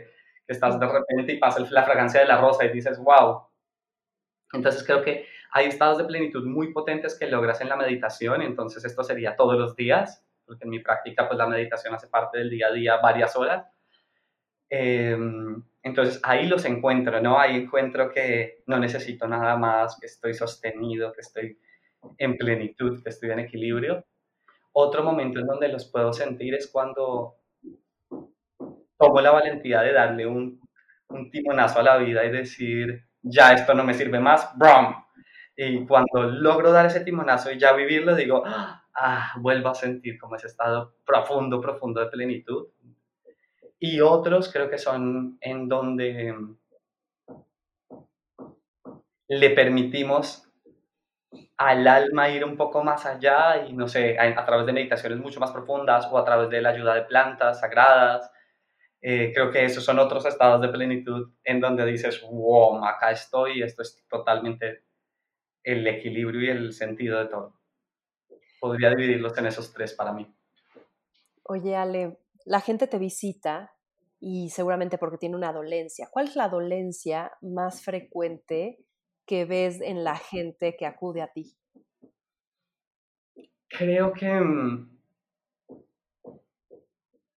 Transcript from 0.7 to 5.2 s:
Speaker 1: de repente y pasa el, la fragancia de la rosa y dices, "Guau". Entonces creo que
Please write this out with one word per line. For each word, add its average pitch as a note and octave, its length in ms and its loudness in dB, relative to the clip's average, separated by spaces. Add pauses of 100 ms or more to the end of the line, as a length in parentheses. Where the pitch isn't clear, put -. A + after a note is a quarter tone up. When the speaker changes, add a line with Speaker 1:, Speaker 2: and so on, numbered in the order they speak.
Speaker 1:
de B2 80 0
repente C3+ 460 0
y - 60 -6
pasa - 200 2
el, B2+ 120 -4
la C3 120 4
fragancia B2+ 380 2
de C3+ 60 6
la B2 100 6
rosa C3 280 4
y A#2 80 0
dices, B2 260 -4
"Guau". C3 480 6 (1040)
Entonces C3 300 0
creo C#3+ 200 2
que - 240 -4 (240)